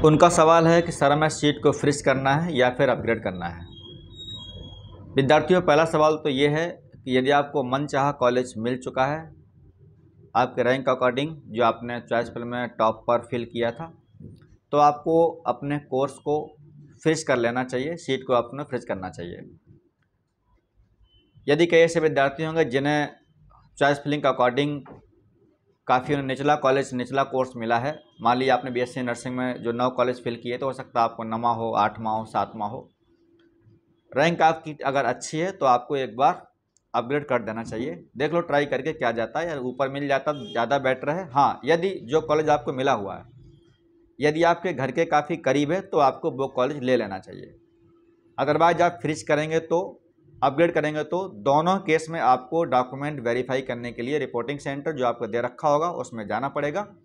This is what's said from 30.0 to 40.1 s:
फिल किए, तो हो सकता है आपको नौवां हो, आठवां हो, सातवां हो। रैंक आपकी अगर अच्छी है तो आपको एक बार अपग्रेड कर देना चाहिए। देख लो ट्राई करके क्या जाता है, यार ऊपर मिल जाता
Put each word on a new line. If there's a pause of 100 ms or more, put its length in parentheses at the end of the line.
फिल
किए,
तो
हो
सकता
है
आपको
नौवां
हो,
आठवां
हो,
सातवां
हो। (1300)
रैंक
आपकी
अगर
अच्छी
है
तो
आपको
एक
बार (400)
अपग्रेड
कर
देना
चाहिए।
देख
लो
ट्राई
करके
क्या
जाता
है,
यार
ऊपर
मिल
जाता